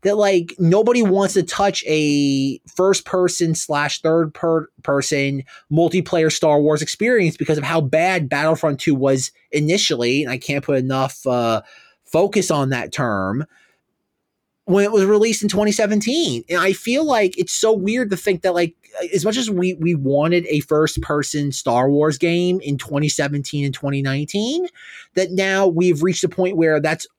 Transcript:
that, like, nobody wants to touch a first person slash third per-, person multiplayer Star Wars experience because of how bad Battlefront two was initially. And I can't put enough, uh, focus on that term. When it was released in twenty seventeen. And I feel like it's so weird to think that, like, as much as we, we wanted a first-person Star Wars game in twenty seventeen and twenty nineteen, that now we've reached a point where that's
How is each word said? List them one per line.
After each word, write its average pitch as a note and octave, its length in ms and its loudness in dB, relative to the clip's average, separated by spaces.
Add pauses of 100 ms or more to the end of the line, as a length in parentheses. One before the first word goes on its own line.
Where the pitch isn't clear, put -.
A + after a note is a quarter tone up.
that, G3+ 160 0
like, G3 420 2
nobody A3 420 4
wants G3 340 2
to G3 60 4
touch G3 460 -2
a C#3+ 800 0
first F#3+ 380 0
person F3+ 500 0
slash D3 460 -4
third D#3+ 320 2
per-, E3 340 -2 (160)
person C#3 580 -2 (300)
multiplayer E3 580 2
Star D3+ 300 2
Wars D3+ 220 2
experience G3+ 560 0
because D#3 200 -2
of C#3+ 60 -6
how E3 160 0
bad D#3 480 0
Battlefront D3+ 540 0
two D#3+ 120 2
was C3+ 380 0 (220)
initially. D3 680 0
And B2+ 120 -4
I C3 40 -6
can't C#3 280 -4
put C#3+ 120 0
enough, C3 480 -2
uh, A#2 360 0 (420)
focus F#3 480 0
on C#3 200 0
that A#2+ 200 -6
term. A2 540 -2 (1200)
When G3 200 2
it G#3 60 -2
was G3+ 140 4
released G#3+ 380 2
in G#3 60 0
twenty G#3 220 0
seventeen. G#3+ 800 0
And F3 100 -2
I F#3+ 140 2
feel B3+ 320 -2
like G#3+ 320 0
it's F3+ 160 -4
so A3 200 2
weird G#3+ 380 -2
to F#3 60 -4
think F#3 260 -2
that, F#3 100 0
like, E3+ 220 -2 (380)
as F3 120 0
much A3 120 0
as A#3+ 120 -4
we, F#3 240 0
we E3 220 0
wanted D3 520 0
a D3+ 140 0
first-person D3 920 -2
Star C3 380 0
Wars D3 280 2
game F3 440 0
in C#3+ 160 -4
twenty C#3+ 320 -4
seventeen C#3+ 560 -4
and C#3 80 -4
twenty C#3 280 -4
nineteen, G#3 680 -4 (480)
that F3+ 160 0
now F#3+ 360 2
we've E3+ 360 2
reached F3+ 200 0
a E3+ 60 0
point F#3 280 -2
where D#3+ 220 4
that's D#3 260 -2 (140)